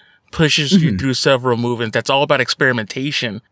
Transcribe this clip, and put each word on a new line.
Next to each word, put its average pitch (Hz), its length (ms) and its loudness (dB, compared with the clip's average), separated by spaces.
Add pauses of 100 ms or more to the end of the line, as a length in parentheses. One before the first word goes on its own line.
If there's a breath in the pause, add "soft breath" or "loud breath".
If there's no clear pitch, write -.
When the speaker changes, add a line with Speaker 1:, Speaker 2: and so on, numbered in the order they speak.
(320 soft breath)
Speaker 1:
pushes 151 400 0
you 165 200 4
Speaker 2:
Mm-hmm. 95 80 -2
Speaker 1:
through 131 160 -2
several 127 420 2
movements, 117 360 -2
that's 117 160 -2
all 139 140 2
about 147 160 2
experimentation. 123 1000 -2 (100)